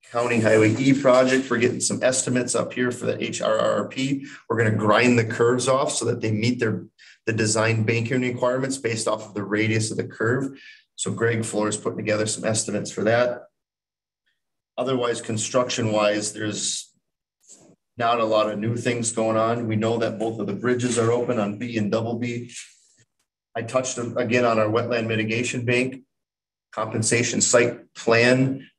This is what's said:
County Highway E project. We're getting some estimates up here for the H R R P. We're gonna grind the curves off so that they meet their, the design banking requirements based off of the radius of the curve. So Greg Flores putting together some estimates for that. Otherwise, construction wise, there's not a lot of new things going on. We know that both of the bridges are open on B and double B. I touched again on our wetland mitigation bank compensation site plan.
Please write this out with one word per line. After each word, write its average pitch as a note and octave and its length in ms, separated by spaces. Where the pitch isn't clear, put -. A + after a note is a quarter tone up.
County A#2+ 280
Highway A2 360
E C3+ 180
project. C3 560
We're A#2 80
getting A#2+ 240
some F#2+ 200
estimates B2+ 540
up B2 180
here B2 180
for - 160
the - 140
H - 200
R A2 160
R A2 320
P. C3+ 360
We're A#2 80
gonna A2 200
grind A2+ 420
the A2 60
curves A#2+ 420
off C3+ 240
so - 140
that A2+ 160
they A2 100
meet A#2+ 280
their, G#2 260
the A2+ 80
design A2 500
banking A#2 380
requirements B2+ 560
based A2+ 300
off G#2+ 200
of - 60
the G#2 100
radius A2 480
of - 60
the - 100
curve. B2+ 500
So - 160
Greg A2+ 320
Flores G#2+ 320
putting - 220
together G#2+ 300
some - 180
estimates G#2+ 460
for G#2 120
that. A#2+ 380
Otherwise, B2 440
construction A#2 680
wise, G#2 400
there's G#2 640
not A#2 240
a A2+ 40
lot G#2+ 240
of G2+ 100
new A#2 180
things A#2 340
going A2 260
on. A2+ 300
We A2 80
know A2+ 220
that G#2+ 220
both A2+ 200
of G2+ 80
the G2 60
bridges A#2+ 460
are A2+ 120
open A#2+ 280
on G#2 180
B A#2 200
and G2+ 140
double A2+ 280
B. A#2+ 340
I A#2+ 60
touched B2+ 340
again A#2+ 480
on A2+ 140
our G#2+ 80
wetland A2+ 400
mitigation A2+ 580
bank B2 380
compensation A2+ 680
site - 540
plan. B2 720